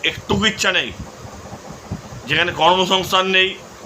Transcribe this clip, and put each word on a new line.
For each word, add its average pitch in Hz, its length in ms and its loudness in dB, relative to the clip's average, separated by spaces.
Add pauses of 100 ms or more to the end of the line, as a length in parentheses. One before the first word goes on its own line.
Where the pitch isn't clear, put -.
একটুকু 196 420 0
ইচ্ছা 208 260 2
নেই, 156 200 0 (1400)
যেখানে 160 240 2
কর্মসংস্থান 185 760 4
নেই, 190 300 4 (280)